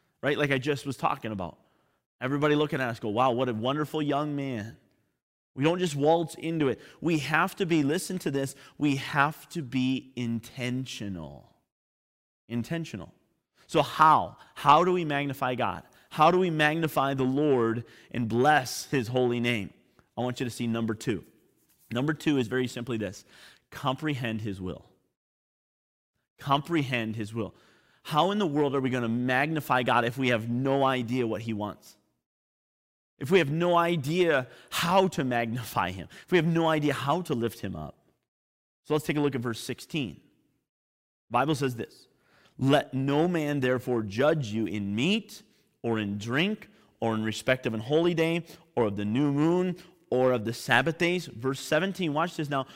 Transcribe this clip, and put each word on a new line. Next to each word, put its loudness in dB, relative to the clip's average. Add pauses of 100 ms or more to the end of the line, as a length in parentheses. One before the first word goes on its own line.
(220)
right? 0
Like 2
I 2
just -4
was -6
talking -4
about. -8 (640)
Everybody 2
looking 0
at -2
us -8
go, -6
"Wow, 2
what 0
a -2
wonderful -2
young -2
man." -8 (760)
We -2
don't 2
just -2
waltz 2
into 0
it. -2 (220)
We 2
have -2
to -2
be, 2
listen -2
to -6
this, -4 (220)
we 0
have -2
to -8
be -2
intentional. -8 (1000)
Intentional. -6 (520)
So 2
how? 6 (180)
How 6
do 2
we 0
magnify -2
God? -2 (280)
How 6
do 4
we 2
magnify 2
the 0
Lord 2 (280)
and -2
bless 2
his -2
holy 2
name? -2 (440)
I -6
want -4
you -2
to -6
see -6
number -2
two. -4 (680)
Number -2
two 2
is 2
very -2
simply -6
this. -8 (460)
Comprehend -4
his -8
will. -8 (1500)
Comprehend -2
his -8
will. -6 (480)
How 2
in 0
the 2
world 0
are 2
we 0
gonna -2
magnify 0
God 4
if -2
we 2
have 0
no 2
idea 0
what -4
he -6
wants? -10 (1200)
If -4
we 8
have 4
no 2
idea 2 (240)
how 2
to -2
magnify -2
him? -10 (200)
If -8
we 6
have 4
no 2
idea 2
how 0
to -4
lift -4
him -8
up? -12 (880)
So -2
let's -2
take 0
a 0
look 2
at -2
verse -4
sixteen. -8 (1120)
The -14
Bible 2
says -2
this, -12 (500)
"Let 4
no 2
man 0
therefore 0
judge 0
you -2
in -4
meat -2 (400)
or 0
in -2
drink -2 (320)
or 0
in -2
respect -2
of 0
an -4
holy 2
day 0 (300)
or 4
of -2
the -4
new 2
moon 2 (340)
or 4
of 0
the -4
Sabbath 2
days." 0
Verse -4
seventeen, -2
watch -2
this -4
now, -2